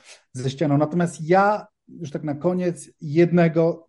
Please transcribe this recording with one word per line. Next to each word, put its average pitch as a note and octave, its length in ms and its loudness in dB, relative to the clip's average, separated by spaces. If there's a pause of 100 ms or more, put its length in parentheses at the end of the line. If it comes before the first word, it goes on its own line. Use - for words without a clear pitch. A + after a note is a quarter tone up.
(320)
ze B2+ 180 -6
ścianą. C#3+ 280 0
Natomiast E3 420 -2
ja G3 460 2 (220)
już D3 220 -14
tak D#3 140 -10
na D3 100 -4
koniec F3 560 -4 (100)
jednego E3 880 2